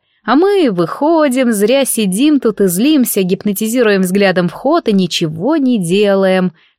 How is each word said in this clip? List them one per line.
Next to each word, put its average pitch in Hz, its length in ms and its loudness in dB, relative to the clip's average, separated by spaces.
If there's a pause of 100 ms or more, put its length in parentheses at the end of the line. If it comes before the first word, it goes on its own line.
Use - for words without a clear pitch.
(260)
А 220 80 0
мы 349 380 2
выходим, 262 800 0
зря 226 320 2
сидим 240 560 0
тут 214 200 -2
и 196 60 2
злимся, 226 560 0
гипнотизируем 208 800 -2
взглядом 185 460 0
вход 302 400 -2
и 220 40 0
ничего 180 640 -2
не 254 220 0
делаем, 190 720 0 (260)